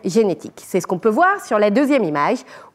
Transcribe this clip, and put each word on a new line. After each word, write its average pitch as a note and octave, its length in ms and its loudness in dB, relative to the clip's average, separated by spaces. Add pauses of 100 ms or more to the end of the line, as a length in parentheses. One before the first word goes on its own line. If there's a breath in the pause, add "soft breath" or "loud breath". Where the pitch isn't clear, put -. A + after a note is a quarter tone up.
génétique. G3 580 -2
C'est - 180 -4
ce - 60 -8
qu'on - 120 -2
peut A3+ 100 0
voir F4+ 380 2
sur A3 120 0
la G#3 120 2
deuxième C4 340 2
image, D#3 340 -2 (360 loud breath)